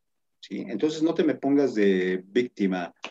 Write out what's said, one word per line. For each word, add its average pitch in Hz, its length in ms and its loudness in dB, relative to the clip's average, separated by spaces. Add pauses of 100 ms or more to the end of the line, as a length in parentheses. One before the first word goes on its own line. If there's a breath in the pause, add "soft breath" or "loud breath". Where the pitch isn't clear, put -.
(400)
¿Sí? - 280 -10
Entonces, 156 340 -4
no 160 120 0
te 170 100 0
me 139 100 2
pongas 139 400 2
de 92 520 2
víctima, 95 680 -2 (160)